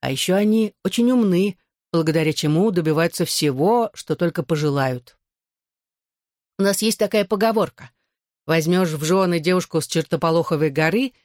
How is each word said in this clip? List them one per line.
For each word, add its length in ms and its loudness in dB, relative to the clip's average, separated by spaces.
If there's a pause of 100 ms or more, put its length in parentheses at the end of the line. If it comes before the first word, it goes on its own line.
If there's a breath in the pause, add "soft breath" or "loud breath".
а 100 -4
ещё 260 0
они 380 2 (100)
очень 280 0
умны, 460 2 (340)
благодаря 400 0
чему 380 0
добиваются 540 0
всего, 680 0
что 220 -6
только 260 -2
пожелают. 760 -2 (1400)
У 40 0
нас 200 0
есть 160 0
такая 260 0
поговорка: 640 -2 (560)
«Возьмёшь 440 2
в 140 -6
жёны 340 2
девушку 420 0
с 60 -4
Чертополоховой 840 0
горы 420 0 (120)